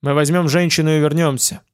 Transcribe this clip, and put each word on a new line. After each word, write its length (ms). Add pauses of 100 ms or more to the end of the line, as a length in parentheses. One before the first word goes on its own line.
Мы 120
возьмем 340
женщину 440
и 80
вернемся. 600 (120)